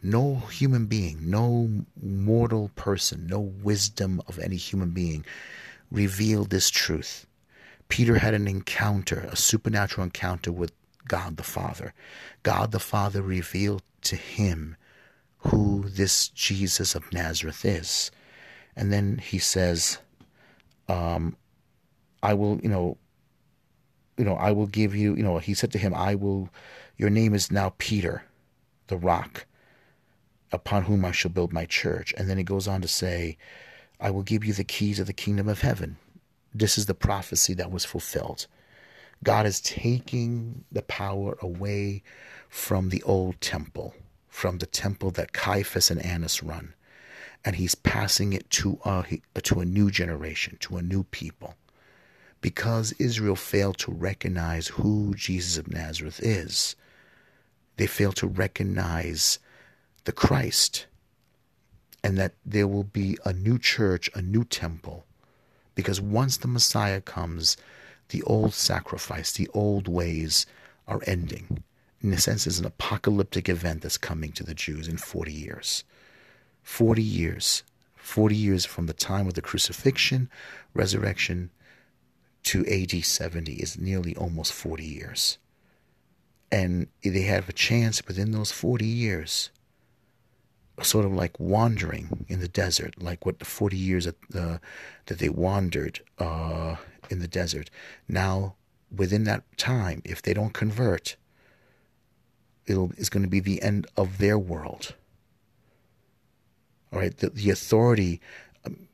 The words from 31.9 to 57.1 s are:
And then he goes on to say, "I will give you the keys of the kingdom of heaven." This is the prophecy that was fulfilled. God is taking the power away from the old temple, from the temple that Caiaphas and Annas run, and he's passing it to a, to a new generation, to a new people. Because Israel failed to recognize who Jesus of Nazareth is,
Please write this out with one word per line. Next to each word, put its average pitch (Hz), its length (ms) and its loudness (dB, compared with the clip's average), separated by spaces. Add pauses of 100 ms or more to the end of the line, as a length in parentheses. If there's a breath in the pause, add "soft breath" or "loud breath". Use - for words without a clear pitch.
And 95 140 -2
then 95 80 0
he 95 80 0
goes 98 240 0
on 95 140 0
to 87 40 -4
say, 87 500 -2 (640 loud breath)
"I 101 120 0
will 98 120 -2
give 107 220 0
you 107 80 2
the 98 100 -2
keys 104 340 0
of 98 100 -2
the 101 180 -8
kingdom 104 240 2
of 104 100 0
heaven." 107 380 0 (560)
This 107 240 4
is 107 80 2
the 95 240 2
prophecy 98 440 0
that 90 180 -4
was 90 140 -4
fulfilled. - 600 -6 (800 loud breath)
God 107 220 4
is 98 160 0
taking 120 1080 -2
the 104 120 -4
power 98 580 -4
away 101 640 -2 (460 loud breath)
from 95 400 0
the 92 140 0
old 92 360 2
temple, - 560 -6 (320)
from 92 300 -2
the 87 80 -6
temple 95 460 -2
that - 200 -4
Caiaphas - 580 2
and 87 160 0
Annas 85 380 -2
run, 78 300 -10 (720 loud breath)
and 101 100 0
he's 90 180 0
passing 101 600 2
it - 160 -6
to - 340 2
a, 95 220 0 (380)
to 90 180 0
a 90 40 0
new 98 240 4
generation, 80 720 -4
to - 160 -8
a 87 60 -6
new 95 220 0
people. - 520 -12 (840 soft breath)
Because 113 580 0
Israel 110 380 2
failed 98 400 0
to - 160 -4
recognize 85 720 -2
who 104 480 2
Jesus 90 420 -2
of 80 140 -8
Nazareth 80 500 -8
is, - 540 0 (1040 soft breath)